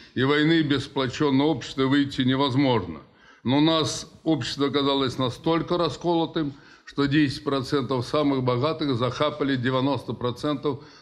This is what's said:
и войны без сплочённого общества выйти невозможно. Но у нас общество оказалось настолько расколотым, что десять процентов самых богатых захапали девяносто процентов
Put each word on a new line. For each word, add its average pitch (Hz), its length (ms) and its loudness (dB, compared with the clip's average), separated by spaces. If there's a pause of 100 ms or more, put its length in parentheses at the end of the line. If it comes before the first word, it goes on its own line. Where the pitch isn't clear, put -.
(140)
и 120 100 -2
войны 151 380 4
без 139 240 0
сплочённого 135 640 0
общества 135 360 -2
выйти 139 380 2
невозможно. 127 800 2 (440)
Но 131 140 2
у - 20 4
нас 156 500 2 (140)
общество 143 440 0
оказалось 139 500 0
настолько 160 600 -2
расколотым, 160 760 -2 (320)
что 143 220 0
десять 147 360 2
процентов 131 640 -2
самых 143 360 0
богатых 139 520 0
захапали 135 600 0
девяносто 131 560 -2
процентов 127 640 -4 (220)